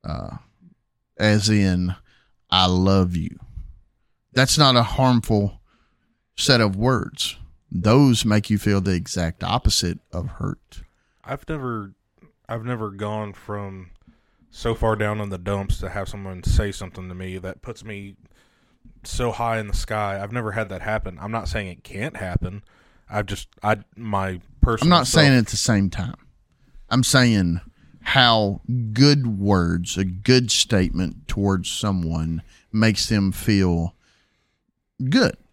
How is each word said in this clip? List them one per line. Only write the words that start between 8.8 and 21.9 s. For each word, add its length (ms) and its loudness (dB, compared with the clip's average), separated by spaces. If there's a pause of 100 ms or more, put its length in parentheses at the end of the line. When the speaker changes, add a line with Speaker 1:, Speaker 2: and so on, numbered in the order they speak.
Speaker 1:
the 140 0
exact 480 -4
opposite 560 0 (120)
of 160 -6
hurt. 540 -10 (420)
Speaker 2:
I've 240 -12
never, 460 -8 (540)
I've 180 -8
never 240 -6
gone 440 -8
from 580 -12 (580)
so 240 -6
far 220 0
down 260 -2
in 80 -8
the 80 -8
dumps 420 -4
to 100 -8
have 200 -8
someone 340 -12
say 280 2
something 380 -14
to 40 -12
me 240 -10
that 240 -12
puts 220 -16
me 320 -14 (880)
so 280 -4
high 280 -4
in 80 -8
the 80 -4
sky. 480 -4
I've 80 -10
never 220 -4
had 160 -4
that 120 -10
happen. 400 -6
I'm 100 -8
not 160 -6
saying 200 -6
it 160 -16
can't 340 -10